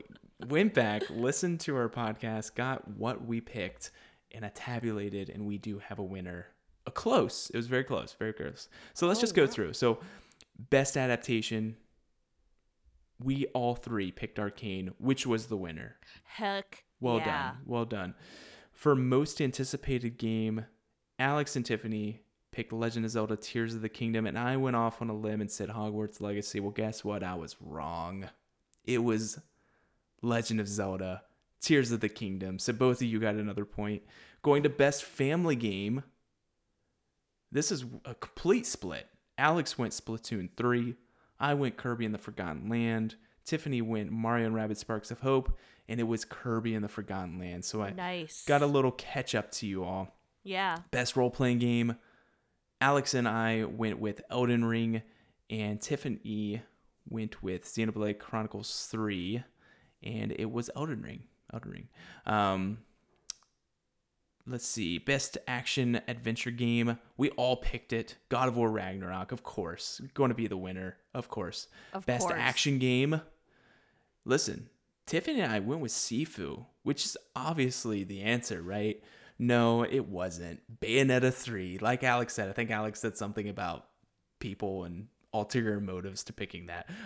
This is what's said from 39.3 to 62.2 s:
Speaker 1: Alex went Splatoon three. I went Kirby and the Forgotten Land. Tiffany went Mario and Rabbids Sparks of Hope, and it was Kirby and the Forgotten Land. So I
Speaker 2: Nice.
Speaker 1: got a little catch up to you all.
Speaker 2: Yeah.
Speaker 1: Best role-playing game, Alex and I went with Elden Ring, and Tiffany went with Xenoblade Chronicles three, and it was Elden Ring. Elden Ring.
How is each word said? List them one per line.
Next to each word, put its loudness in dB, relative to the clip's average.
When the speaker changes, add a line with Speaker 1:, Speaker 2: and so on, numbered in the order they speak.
Speaker 1:
Alex 2
went 0
Splatoon -4
three. 2
I 4
went 2
Kirby -2
and 0
the -4
Forgotten -6
Land. 2
Tiffany 0
went -2
Mario 2
and 2
Rabbids 0
Sparks -4
of -8
Hope, 4
and -2
it 2
was 0
Kirby 0
and 0
the -2
Forgotten -6
Land. -6
So -2
I -2
Speaker 2:
Nice. -6
Speaker 1:
got 6
a 4
little 6
catch -6
up 0
to -4
you -2
all. -4
Speaker 2:
Yeah. -2
Speaker 1:
Best 0
role-playing 4
game, 2
Alex 4
and 4
I 2
went -2
with -4
Elden 4
Ring, 2
and -2
Tiffany -4
went -6
with -4
Xenoblade -2
Chronicles -6
three, -2
and -4
it -2
was -4
Elden -4
Ring. -12
Elden -8
Ring. -14